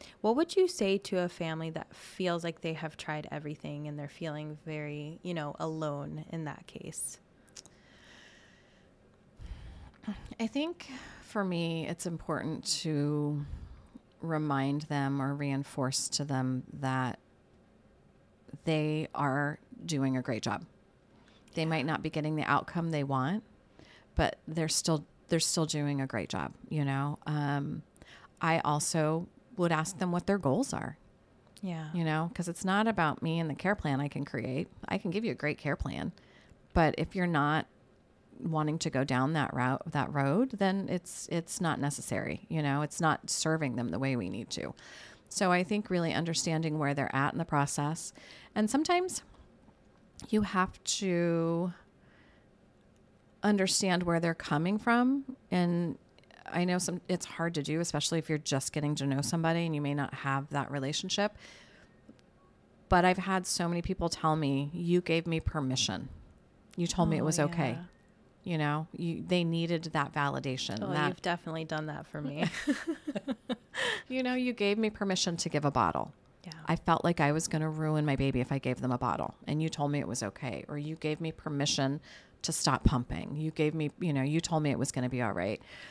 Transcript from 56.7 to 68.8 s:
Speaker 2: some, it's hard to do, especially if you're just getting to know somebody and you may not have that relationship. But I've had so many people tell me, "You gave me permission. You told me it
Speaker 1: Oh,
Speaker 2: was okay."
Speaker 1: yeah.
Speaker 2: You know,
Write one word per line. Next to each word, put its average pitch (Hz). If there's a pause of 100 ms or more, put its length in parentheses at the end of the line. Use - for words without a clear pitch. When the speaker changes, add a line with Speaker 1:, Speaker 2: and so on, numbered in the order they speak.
Speaker 2:
some, 180
it's 180
hard 170
to 147
do, 151
especially 165
if 156
you're 151
just -
getting 147
to 139
know 139
somebody 165
and 160
you 147
may 143
not 143
have 135
that 143
relationship. 156 (1500)
But 180
I've 185
had 185
so 170
many 170
people 175
tell 156
me, 143
"You 175
gave 165
me 160
permission. 131 (640)
You 170
told 170
me 156
it -
Speaker 1:
Oh, 135
Speaker 2:
was 156
okay." 147
Speaker 1:
yeah. 165 (600)
Speaker 2:
You 170
know, 151